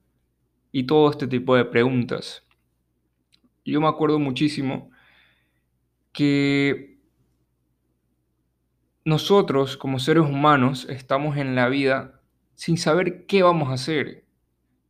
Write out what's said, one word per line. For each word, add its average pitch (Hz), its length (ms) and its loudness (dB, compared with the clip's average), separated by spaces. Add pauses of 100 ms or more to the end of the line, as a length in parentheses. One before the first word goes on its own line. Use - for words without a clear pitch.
(720)
Y 135 100 -2
todo 147 280 4
este 143 160 -6
tipo 127 300 0
de 120 80 2
preguntas. 120 840 -2 (1160)
Yo 143 160 -2
me 156 80 2
acuerdo 151 300 0
muchísimo 135 680 -4 (1200)
que 139 880 0 (2000)
nosotros, 151 720 2
como 135 240 -6
seres 160 240 4
humanos, 139 680 2
estamos 143 460 -4
en 135 200 -4
la 127 120 2
vida 135 540 -2 (340)
sin 165 220 -2
saber 175 480 0
qué 196 180 2
vamos 170 240 2
a 131 60 -4
hacer. 131 500 -6 (680)